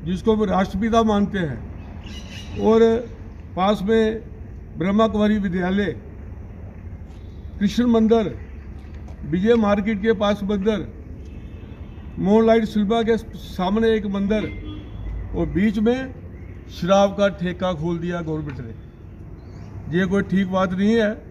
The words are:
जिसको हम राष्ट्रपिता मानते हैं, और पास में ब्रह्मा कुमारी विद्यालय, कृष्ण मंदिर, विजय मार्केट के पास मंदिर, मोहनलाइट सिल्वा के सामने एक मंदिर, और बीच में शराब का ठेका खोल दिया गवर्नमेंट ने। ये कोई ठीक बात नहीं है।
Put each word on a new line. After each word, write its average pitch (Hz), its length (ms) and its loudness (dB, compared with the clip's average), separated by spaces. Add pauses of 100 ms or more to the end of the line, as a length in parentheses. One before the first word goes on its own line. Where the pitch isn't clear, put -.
जिसको 185 300 2
हम 214 100 2
राष्ट्रपिता 196 580 2
मानते 208 360 2
हैं, - 1200 -8
और 220 180 6 (760)
पास 190 260 2
में 220 540 2 (420)
ब्रह्मा 196 300 4
कुमारी 208 300 4
विद्यालय, 185 560 0 (1700)
कृष्ण 208 260 2
मंदिर, 226 400 6 (960)
विजय 185 300 4
मार्केट 208 480 2
के 226 100 4
पास 208 300 2
मंदिर, 196 440 0 (1300)
मोहनलाइट 220 460 6
सिल्वा 214 380 2
के 226 140 2
सामने 214 800 0
एक 208 120 -2
मंदिर, 202 360 0 (920)
और 170 100 0
बीच 190 320 2
में 247 360 0 (580)
शराब 196 460 4
का 202 100 4 (100)
ठेका 180 340 0
खोल 170 260 -2
दिया 175 220 -4
गवर्नमेंट 151 400 -6
ने। - 1400 -8
ये 190 80 4
कोई 196 160 2
ठीक 190 280 2
बात 185 220 2
नहीं 202 220 4
है। 214 160 4 (200)